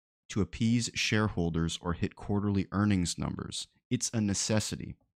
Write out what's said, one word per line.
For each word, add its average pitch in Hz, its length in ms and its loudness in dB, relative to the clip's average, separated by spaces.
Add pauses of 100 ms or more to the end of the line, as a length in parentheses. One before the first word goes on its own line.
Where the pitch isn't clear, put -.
(300)
to 98 100 0
appease 113 540 2
shareholders 85 880 0
or 87 100 -2
hit 95 240 -4
quarterly 101 560 0
earnings 95 460 2
numbers. - 500 -6 (220)
It's 123 240 0
a 113 80 2
necessity." - 760 0 (200)